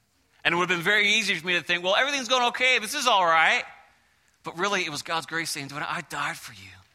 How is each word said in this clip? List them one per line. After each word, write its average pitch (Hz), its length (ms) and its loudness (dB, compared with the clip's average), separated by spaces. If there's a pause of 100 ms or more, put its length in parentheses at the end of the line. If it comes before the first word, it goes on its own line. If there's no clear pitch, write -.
(440)
And 156 100 2
it 170 40 2
would 175 120 2
have 180 80 0
been 165 80 -4
very 208 280 4
easy 208 200 2
for 165 140 -6
me 180 60 0
to 170 100 0
think, 175 200 -2
"Well, 185 120 2
everything's 262 320 0
going 254 220 2
okay. 254 280 2
This 214 160 -4
is 277 140 -2
all 196 180 4
right." 165 400 4 (760)
But 165 160 -10
really, 196 260 -2
it 160 60 -8
was 139 100 -6
God's 165 240 -6
grace 160 240 -6
saying, 139 200 -8
"Dwayne, 151 200 -8
I 165 120 -8
died 151 360 -8
for - 160 -16
you. 95 160 -20 (260)